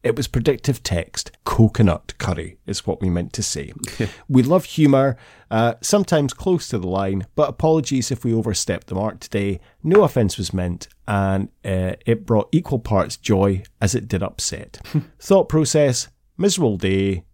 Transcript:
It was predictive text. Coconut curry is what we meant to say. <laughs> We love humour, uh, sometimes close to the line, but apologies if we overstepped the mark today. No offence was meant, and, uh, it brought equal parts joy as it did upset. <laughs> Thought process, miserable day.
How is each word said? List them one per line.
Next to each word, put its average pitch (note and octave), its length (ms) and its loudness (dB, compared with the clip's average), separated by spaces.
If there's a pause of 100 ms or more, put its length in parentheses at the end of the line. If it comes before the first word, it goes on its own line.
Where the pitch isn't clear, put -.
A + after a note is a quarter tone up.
It A#2 140 0
was C#3+ 100 -4
predictive B2 560 0
text. - 480 -6 (140)
Coconut G#2+ 760 2
curry D#2+ 480 -6
is - 200 -8
what G2 140 -4
we F#2+ 100 0
meant F2 240 -2
to - 80 -6
say. - 300 -8 (280)
<laughs> - 280 -6
We B2+ 140 6
love E3+ 220 4
humour, C#3 520 4 (340)
uh, A#2 300 2
sometimes D#3+ 520 2
close - 360 -2
to A#2+ 100 -4
the F2+ 100 -4
line, G2 380 -2 (100)
but D3 140 2
apologies C#3+ 600 0
if B2+ 140 -6
we A#2 100 2
overstepped G#2+ 540 -2
the - 80 -8
mark G#2 240 -4
today. G2 400 -4 (240)
No F#3+ 180 6
offence C3 360 0
was F#2 160 -6
meant, F2+ 340 -6 (180)
and, G2 420 -2 (160)
uh, F#2 300 -4 (120)
it A2 200 0
brought G#2+ 260 2
equal C#3+ 280 0
parts G2 360 0
joy G2 460 0 (180)
as G#2 140 0
it C#3 140 -4
did F#2 140 -2
upset. - 580 -10 (200)
<laughs> - 200 -20
Thought F#3+ 280 4
process, D3 600 2 (300)
miserable E3 400 2
day. F#2+ 560 0